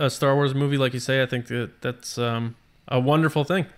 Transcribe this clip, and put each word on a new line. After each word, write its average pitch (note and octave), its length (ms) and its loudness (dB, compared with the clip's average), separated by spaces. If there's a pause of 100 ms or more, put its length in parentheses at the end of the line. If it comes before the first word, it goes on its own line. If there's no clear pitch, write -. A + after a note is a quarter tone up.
a C3 60 2
Star C#3 240 2
Wars C#3 180 2
movie, C#3+ 240 0
like C3 160 0
you B2+ 60 -6
say, C3 240 0
I - 20 2
think B2 220 -4
that A#2+ 340 -6
that's, - 380 -8
um, A#2 380 -2 (300)
a B2+ 120 0
wonderful D3 440 4
thing. F3 220 0 (120)